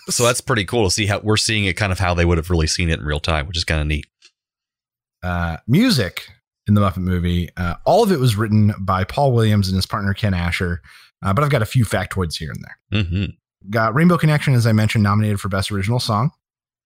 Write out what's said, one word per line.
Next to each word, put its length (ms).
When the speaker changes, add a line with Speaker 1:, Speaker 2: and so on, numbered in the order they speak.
Speaker 1:
So 140
that's 180
pretty 240
cool 200
to 100
see 120
how 120
we're 180
seeing 280
it, 120
kind 140
of 80
how 160
they 100
would 140
have 100
really 200
seen 220
it 100
in 40
real 160
time, 280
which 80
is 80
kinda 200
neat. 220
Speaker 2:
Uh, 340
music 600
in 60
the 80
Muppet 180
movie, 600
uh, 160
all 180
of 80
it 80
was 180
written 440
by 240
Paul 280
Williams 360
and 80
his 80
partner 300
Ken 180
Asher, 480
uh, 120
but 100
I've 60
got 100
a 60
few 180
factoids 540
here 120
and 140
there. 400
Speaker 1:
Mm-hmm. 680
Speaker 2:
Got 240
Rainbow 220
Connection, 380
as 120
I 60
mentioned, 320
nominated 360
for 100
Best 200
Original 300
Song. 300